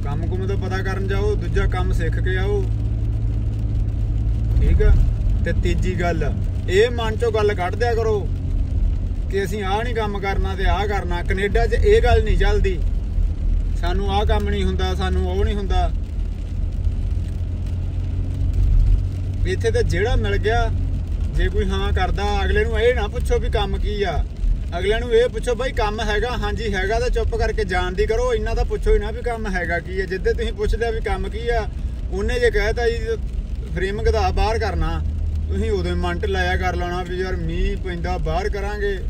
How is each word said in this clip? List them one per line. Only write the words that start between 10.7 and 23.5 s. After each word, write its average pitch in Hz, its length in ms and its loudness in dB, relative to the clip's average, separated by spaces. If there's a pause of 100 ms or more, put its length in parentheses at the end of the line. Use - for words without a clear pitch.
ਕਰਨਾ। 180 360 -2
ਕੈਨੇਡਾ 196 440 0
'ਚ - 60 0
ਇਹ 220 280 6
ਗੱਲ 226 220 6
ਨਹੀਂ 208 140 2
ਚੱਲਦੀ, 196 420 2 (1040)
"ਸਾਨੂੰ 190 300 0
ਆਹ 202 140 2
ਕੰਮ 214 240 2
ਨਹੀਂ 202 140 0
ਹੁੰਦਾ, 185 320 0
ਸਾਨੂੰ 185 360 0
ਉਹ 196 140 0
ਨਹੀਂ 226 100 2
ਹੁੰਦਾ।" 190 360 0 (3500)
ਇੱਥੇ 233 240 2
ਤਾਂ 233 120 4
ਜਿਹੜਾ 190 320 2
ਮਿਲ 202 220 2
ਗਿਆ, 220 340 2 (640)
ਜੇ 180 120 2
ਕੋਈ 214 180 0
ਹਾਂ 190 280 0
ਕਰਦਾ, 196 520 0
ਅਗਲੇ 202 200 2
ਨੂੰ 220 140 -2
ਇਹ 240 160 4
ਨਾ 202 120 -2
ਪੁੱਛੋ - 320 0
ਵੀ - 100 -2
ਕੰਮ 196 280 -2